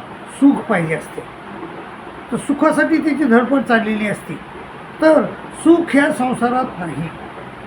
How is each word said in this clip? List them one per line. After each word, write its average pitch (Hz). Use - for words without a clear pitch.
सुख 277
पाहिजे 170
असते, -
तर 226
सुखासाठी 294
त्याची 285
धडपड 240
चाललेली 214
असते, 190
तर 311
सुख 339
ह्या 285
संसारात 247
नाही 160